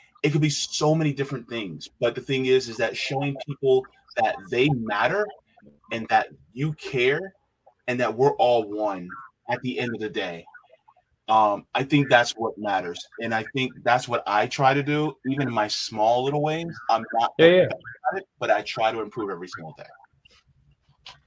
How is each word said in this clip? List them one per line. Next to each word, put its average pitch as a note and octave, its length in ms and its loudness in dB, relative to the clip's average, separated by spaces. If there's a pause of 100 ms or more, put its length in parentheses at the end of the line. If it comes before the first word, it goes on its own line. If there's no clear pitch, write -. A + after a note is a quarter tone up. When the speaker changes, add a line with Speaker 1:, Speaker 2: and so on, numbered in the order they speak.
(240)
Speaker 1:
it - 80 2
could D3 100 2
be D3+ 80 4
so D3+ 440 0
many D#3 200 2
different C3+ 360 -6
things. G2 400 -8 (100)
But A#2+ 140 2
the B2 80 -8
thing C3 240 -2
is, B2+ 240 4
is A2 80 -10
that C3+ 180 -2
showing C#3 400 -4 (120)
people C3 360 2 (340)
that A2+ 180 0 (160)
they B2+ 180 2
matter A#2+ 560 0 (640)
and A2+ 180 -6
that G#2+ 180 2 (260)
you D3+ 200 -2
care D3 600 -2 (540)
and B2 120 -2
that A#2+ 140 0
we're B2+ 220 4
all A#2 340 2
one G2+ 400 -4 (400)
at A#2+ 120 -4
the B2+ 180 -6
end A#2+ 160 -4
of G#2 60 -10
the G#2+ 80 -4
day. F2 360 -6 (840)
Um, G#2+ 460 2
I B2+ 100 0
think C#3 260 2
that's A#2+ 240 4
what A2 240 -6
matters. F#2+ 460 -4 (180)
And A2+ 120 -4
I A2 120 -2 (100)
think B2+ 160 -2 (120)
that's B2 240 2
what A#2+ 200 -2
I G#2 180 2
try C3+ 280 2
to C#3+ 100 0
do, D3+ 320 -2 (100)
even C3+ 220 -2
in A#2 60 -4
my G#2+ 140 0
small A2+ 560 0
little D3 200 -2
ways. D#3+ 240 -2 (220)
I'm A2+ 240 2
not A#2 260 0
Speaker 2:
Yeah, D#3+ 80 8
yeah. F3+ 160 8
Speaker 1:
perfect - 200 -4 (280)
at - 80 -6
it, - 80 -12 (120)
but A#2 120 0
I G#2 100 4
try A2 300 -2
to A2+ 100 -4
improve G#2 300 -6
every F2+ 160 -10
single D#2+ 300 -14
day. - 80 -20 (1400)